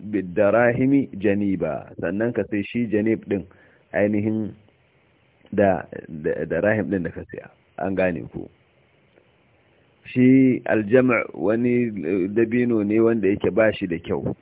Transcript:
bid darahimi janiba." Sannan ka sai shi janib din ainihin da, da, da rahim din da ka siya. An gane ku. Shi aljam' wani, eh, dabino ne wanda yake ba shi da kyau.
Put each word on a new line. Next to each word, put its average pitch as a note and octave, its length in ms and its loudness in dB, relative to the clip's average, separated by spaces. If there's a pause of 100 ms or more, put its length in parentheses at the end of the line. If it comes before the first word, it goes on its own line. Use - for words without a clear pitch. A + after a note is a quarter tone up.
(120)
bid F#2 240 -4
darahimi A#2+ 800 4
janiba." F#2+ 840 -2
Sannan G#2+ 320 -4
ka G#2 160 -2
sai G2+ 140 -4
shi A#2+ 260 -4
janib G#2+ 400 0
din G2 160 -2 (480)
ainihin G#2+ 580 0 (1040)
da, G2 320 2 (240)
da, D#2 360 -4
da D#2+ 140 -2
rahim G2+ 300 0
din F#2 140 0
da E2 80 -6
ka - 100 -12 (100)
siya. - 160 -14 (300)
An F#2+ 180 -4
gane F2+ 380 -2
ku. - 160 -12 (1600)
Shi B2+ 600 4
aljam' A2 480 2 (200)
wani, A#2 600 0 (100)
eh, F2+ 240 0
dabino A2+ 560 0
ne G#2+ 160 2
wanda A2+ 280 2
yake G2 260 0
ba A2 180 4
shi - 160 -6
da E2 120 -4
kyau. D2+ 420 -6